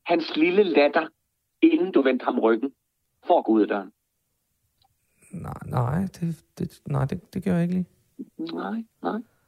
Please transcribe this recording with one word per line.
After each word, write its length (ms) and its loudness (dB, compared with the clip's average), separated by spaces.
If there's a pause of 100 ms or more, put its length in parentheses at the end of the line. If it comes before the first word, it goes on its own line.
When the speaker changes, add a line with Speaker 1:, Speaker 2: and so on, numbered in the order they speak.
Speaker 1:
hans 300 -2
lille 260 4
latter, 440 4 (560)
inden 300 4
du 100 4
vendte 220 0
ham 140 -2
ryggen 320 2 (560)
for 120 4
at 60 0
gå 80 0
ud 100 4
af 60 2
døren? 220 -6 (1400)
Speaker 2:
Nej, 200 -12 (140)
nej, 340 -2 (200)
det, 160 -4 (220)
det, 280 -8
nej, 180 -2
det, 300 -8
det 100 -6
gør 80 0
jeg 100 0
ikke 120 -2
lige. 120 -2 (680)
Speaker 1:
Nej, 280 -8 (200)
nej. 160 -4 (300)